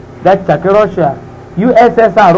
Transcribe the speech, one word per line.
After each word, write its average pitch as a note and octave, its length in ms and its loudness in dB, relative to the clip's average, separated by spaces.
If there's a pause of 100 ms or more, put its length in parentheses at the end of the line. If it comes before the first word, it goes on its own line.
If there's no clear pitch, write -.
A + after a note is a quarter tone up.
(220)
That F#3+ 240 0
check D3+ 200 -2
Russia. F#3 520 -2 (400)
U A3 160 0
S A#3 240 2
S A3+ 200 0
R F#3 200 4